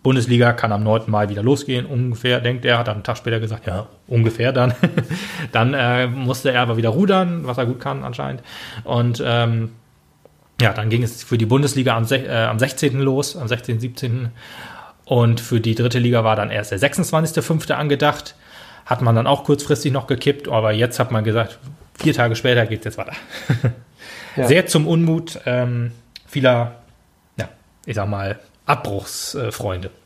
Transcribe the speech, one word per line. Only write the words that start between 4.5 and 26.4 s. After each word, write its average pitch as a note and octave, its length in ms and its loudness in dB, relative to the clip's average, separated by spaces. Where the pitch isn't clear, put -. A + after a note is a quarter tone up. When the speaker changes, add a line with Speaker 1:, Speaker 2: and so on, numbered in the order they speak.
Speaker 1:
dann. B2 200 2
<laughs> F3 400 -8
Dann, B2 220 2
äh, B2 320 2
musste B2+ 460 -2
er B2 100 4
aber A#2 140 0
wieder A2+ 140 2
rudern, F3+ 560 2
was B2 120 -4
er B2+ 80 2
gut A#2 140 -4
kann C3+ 240 -6
anscheinend. C3 380 -8
Und, A#2+ 420 0
ähm, A2+ 460 0
ja, A2 120 4
dann G#2+ 160 -2
ging A#2 140 2
es A#2 220 -6
für - 120 -2
die A2+ 100 2
Bundesliga C3 500 2
am A2+ 80 2
sech-, B2 220 0
äh, A#2 180 0
am A2+ 160 -2
sechzehnten C3 400 0
los, C3+ 360 0
am C3+ 120 -6
sechzehnten, A#2 320 -2
siebzehnten. B2 500 -6
Und A#2 360 4
für A#2 200 0
die A2+ 140 0
dritte B2 240 0
Liga A#2+ 240 4
war A2 140 4
dann G#2 140 -2
erst G#2 200 -4
der G2+ 80 -4
sechsundzwanzigste D#3+ 640 0
fünfte - 340 -2
angedacht. C#3+ 580 0
Hat B2 160 0
man A#2 140 4
dann A2+ 100 2
auch C#3 180 2
kurzfristig D3 480 0
noch C3 140 -4
gekippt, C#3+ 420 -2
aber A2 240 2
jetzt A#2 280 0
hat A#2+ 100 0
man A2 140 0
gesagt, A2 340 0
vier D#3 160 2
Tage A#2 220 2
später A#2+ 300 4
geht's A2 180 -6
jetzt - 140 -8
weiter. - 140 -10
<laughs> A#2+ 100 2
Speaker 2:
Ja. C3 100 0
Speaker 1:
Sehr E3+ 200 6
zum D#3 200 2
Unmut, E3 600 0
ähm, B2 440 -2
vieler, B2 500 2